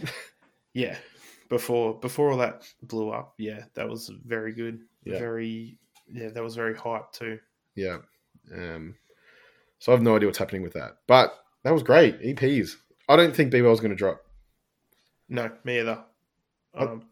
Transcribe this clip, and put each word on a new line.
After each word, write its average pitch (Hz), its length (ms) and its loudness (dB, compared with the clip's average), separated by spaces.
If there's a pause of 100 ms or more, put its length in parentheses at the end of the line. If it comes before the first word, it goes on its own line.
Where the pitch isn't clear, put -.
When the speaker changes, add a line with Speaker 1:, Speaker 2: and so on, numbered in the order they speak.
Speaker 1:
<laughs> - 60 -10 (640)
Speaker 2:
Yeah. 120 220 -6 (540)
Before, 117 500 -2
before 143 320 -2
all 127 60 0
that 120 260 -2 (200)
blew 110 260 -6
up, 113 300 -10
yeah, 107 240 -10 (100)
that 110 160 -8
was 113 200 -14 (160)
very 113 280 -8
good. 117 280 -12 (220)
Speaker 1:
Yeah. 92 140 -8
Speaker 2:
Very, 113 600 -10 (280)
yeah, 117 220 -14
that 113 140 -10
was 117 120 -10
very 113 200 -4
hyped 110 380 -10
too. 110 260 -12 (340)
Speaker 1:
Yeah. 92 240 -6 (560)
Um, 82 420 -14 (840)
so - 120 2
I 127 40 8
have 117 80 4
no 113 120 6
idea 104 120 4
what's 95 100 -2
happening 95 240 -6
with 87 120 -10
that. 65 240 -12 (100)
But 127 260 8 (300)
that 135 100 0
was 151 100 2
great. 143 380 6
E 131 140 -4
Ps. 131 420 -2 (320)
I 147 60 8
don't 165 200 6
think 143 160 2
B-Well's 120 280 6
gonna 107 160 -4
drop. 98 260 -4 (1080)
Speaker 2:
No, 120 200 -6 (140)
me 123 160 -2
either. 113 240 -4 (720)
Speaker 1:
I 135 80 -2
Speaker 2:
Um, 113 280 -8